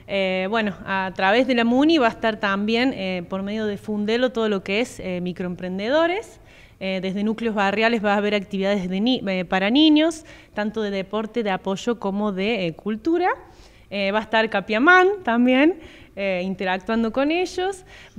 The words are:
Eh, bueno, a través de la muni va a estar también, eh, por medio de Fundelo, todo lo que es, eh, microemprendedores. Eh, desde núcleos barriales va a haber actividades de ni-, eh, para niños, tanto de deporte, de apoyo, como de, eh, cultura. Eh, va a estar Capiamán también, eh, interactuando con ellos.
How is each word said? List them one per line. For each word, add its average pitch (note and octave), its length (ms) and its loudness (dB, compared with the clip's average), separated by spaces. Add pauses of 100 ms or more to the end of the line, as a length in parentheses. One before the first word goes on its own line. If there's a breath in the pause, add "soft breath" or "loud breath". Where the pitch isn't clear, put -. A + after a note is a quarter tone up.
Eh, F#3+ 420 -2
bueno, G#3+ 240 0 (100)
a F#3+ 300 -4
través G#3 320 4
de C4 80 0
la A#3 100 2
muni C#4+ 340 4
va A#3+ 100 4
a - 20 2
estar A3 300 -2
también, G#3+ 540 0
eh, F#3 340 -4
por G3 160 -6
medio G#3+ 220 -4
de G3+ 100 -4
Fundelo, G#3+ 560 -2
todo A3+ 160 0
lo G3 160 -2
que G3 160 -2
es, A#3+ 180 -6
eh, F3+ 220 -6
microemprendedores. F#3+ 1200 -2 (400 loud breath)
Eh, F#3+ 200 -4
desde F#3+ 220 -4
núcleos A3 320 -2
barriales G#3+ 500 0
va G3+ 100 2
a - 20 2
haber G#3 180 0
actividades G3 560 -2
de F#3+ 100 -2
ni-, A#3+ 280 0
eh, F#3 160 -2
para F#3+ 260 0
niños, D#4 560 4 (280 loud breath)
tanto G#3+ 280 -4
de G3+ 80 -2
deporte, G#3+ 540 -4
de G3+ 60 -2
apoyo, F#3+ 500 -4
como G3+ 320 -2
de, F#3+ 340 -2
eh, D#3+ 80 -4
cultura. E4 560 -2 (600 loud breath)
Eh, G3 200 -2
va G#3 80 0
a G#3+ 40 0
estar A3 280 0
Capiamán C#4+ 580 4 (140)
también, B3+ 560 4 (380 loud breath)
eh, G3 280 -2
interactuando G3 680 -2
con C#4 180 0
ellos. F#4 540 -2 (340 loud breath)